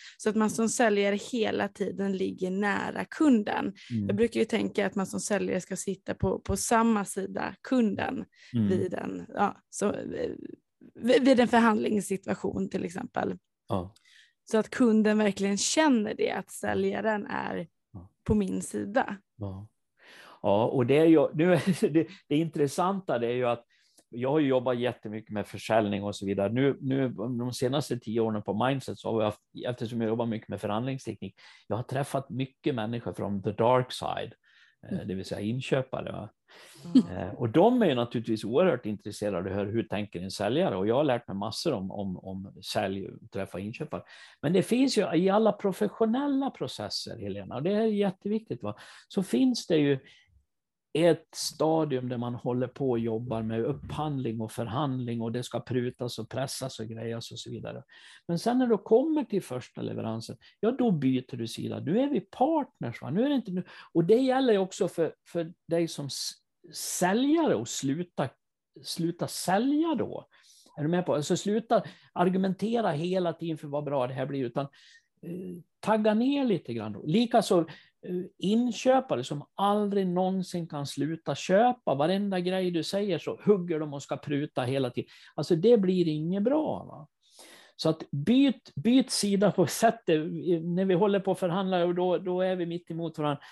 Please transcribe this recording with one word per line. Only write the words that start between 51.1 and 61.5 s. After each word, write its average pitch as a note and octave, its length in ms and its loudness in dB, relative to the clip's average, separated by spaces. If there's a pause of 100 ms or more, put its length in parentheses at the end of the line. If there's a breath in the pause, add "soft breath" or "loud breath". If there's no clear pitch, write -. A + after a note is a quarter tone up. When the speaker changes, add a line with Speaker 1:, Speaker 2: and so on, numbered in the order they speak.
Speaker 2:
stadium D3 720 0
där B2 100 -4
man A#2+ 160 -4
håller B2 340 -2
på C3+ 220 -2
och A#2 80 2
jobbar A2+ 440 -2
med A2+ 220 -2
upphandling C#3+ 760 -4
och A2 120 -6
förhandling, A#2+ 680 -4
och A2+ 120 -4
det B2 100 -4
ska A#2+ 180 -6
prutas B2 580 -4
och A2 100 -10
pressas C3 520 -8
och A2 60 -8
grejas A2+ 460 -8
och A#2+ 60 -12
så A2+ 120 -14
vidare. A2+ 320 -10 (460 loud breath)
Men E3+ 100 -2
sen A#3+ 200 0
när B3+ 80 4
du A3+ 120 4
kommer D4 460 2
till G3 180 -2
första B2 400 -10
leveransen, A2+ 540 -6 (240 soft breath)
ja, G#3+ 120 2
då B3+ 180 2
byter C3 460 0
du A#2 100 -6
sida. A2+ 340 -6